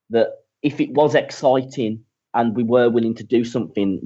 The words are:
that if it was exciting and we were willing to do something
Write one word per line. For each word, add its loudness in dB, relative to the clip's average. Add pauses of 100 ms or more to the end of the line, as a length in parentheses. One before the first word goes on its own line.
that 0 (220)
if -4
it -2
was 2
exciting 0 (300)
and 0
we -2
were 4
willing 0
to -14
do 2
something -4